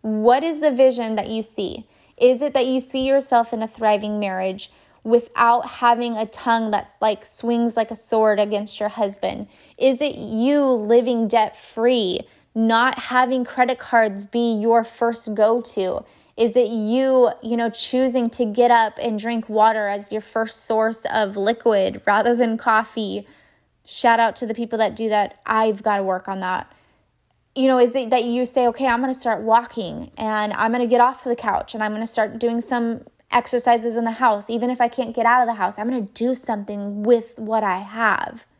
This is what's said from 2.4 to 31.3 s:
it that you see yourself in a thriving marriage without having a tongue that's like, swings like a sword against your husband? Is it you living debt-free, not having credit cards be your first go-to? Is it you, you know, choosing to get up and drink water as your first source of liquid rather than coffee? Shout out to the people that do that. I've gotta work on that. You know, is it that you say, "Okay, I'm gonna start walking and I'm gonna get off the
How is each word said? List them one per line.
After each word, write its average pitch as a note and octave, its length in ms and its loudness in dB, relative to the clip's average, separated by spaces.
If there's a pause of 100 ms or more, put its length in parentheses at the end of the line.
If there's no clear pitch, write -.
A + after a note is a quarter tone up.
it C#4+ 140 -2
that C4 120 2
you C4 120 0
see C4 300 -4
yourself C4+ 440 2
in A3 100 -6
a A3 40 -6
thriving G#3 540 -2
marriage F#3+ 500 -6 (320)
without A#3 640 2
having A#3+ 500 0
a G#3+ 100 -4
tongue A3 440 -2
that's - 300 -4
like, A3 240 0
swings A#3 520 -2
like A3+ 140 -2
a A3+ 60 -10
sword A3 420 2
against G#3 400 -4
your G#3 120 -4
husband? G3+ 580 -6 (280)
Is C4 240 2
it D4 140 -2
you B3+ 500 0
living A#3 600 2
debt-free, A3+ 960 0 (340)
not A3+ 440 2
having B3+ 460 0
credit B3 360 0
cards G#3 440 0
be A#3 280 -2
your A3+ 320 2
first A#3 500 -4
go-to? G#3+ 720 0 (320)
Is A3+ 180 2
it A#3+ 140 4
you, A#3+ 600 2 (120)
you A3+ 140 -4
know, A#3 140 0
choosing B3+ 600 0
to B3 140 -4
get A#3+ 260 2
up A3+ 320 4
and A3 160 -2
drink A3+ 300 -4
water G#3+ 400 2
as G3+ 240 -6
your G#3+ 80 -4
first - 440 -6
source A3 480 0
of G#3 240 -2
liquid G3+ 680 0
rather A3 300 2
than A3+ 200 0
coffee? A3 680 -2 (580)
Shout A#3 360 0
out A3+ 160 2
to A#3+ 100 -8
the A3 80 -6
people A#3 240 -6
that A3 160 0
do A3+ 140 -4
that. G#3 360 -2
I've A3 380 0
gotta G3+ 200 0
work F#3 260 -4
on F#3+ 120 -8
that. F#3 300 -6 (840)
You C4 120 0
know, C4 120 4
is B3 160 4
it B3 140 -2
that A#3+ 160 2
you A#3+ 220 -2
say, B3 220 0
"Okay, B3+ 180 -2
I'm A#3+ 160 0
gonna C4 100 -2
start A3+ 300 -4
walking A3 760 -2
and G#3+ 380 -4
I'm A3+ 180 0
gonna B3 140 0
get A#3+ 160 4
off B3 200 2
the A#3+ 140 -2